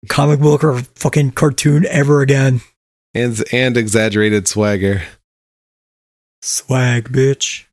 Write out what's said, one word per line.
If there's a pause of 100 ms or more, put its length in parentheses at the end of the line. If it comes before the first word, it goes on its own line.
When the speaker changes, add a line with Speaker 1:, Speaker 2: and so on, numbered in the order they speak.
Speaker 1:
comic
book
or (200)
fucking
cartoon
ever
again. (540)
Speaker 2:
And, (120)
and
exaggerated
swagger. (1400)
Speaker 1:
Swag,
bitch.